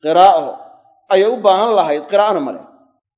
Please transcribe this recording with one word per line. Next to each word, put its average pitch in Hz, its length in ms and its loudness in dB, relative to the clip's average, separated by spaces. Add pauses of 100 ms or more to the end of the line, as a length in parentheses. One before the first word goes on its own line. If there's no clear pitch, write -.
Qiraa'o 170 420 2 (640)
ayay 196 200 2
u 254 60 -6
baahan 208 380 0
lahayd, 151 320 -2
qiraa'ana 202 340 0
ma 131 120 -8
leh. - 120 -16 (540)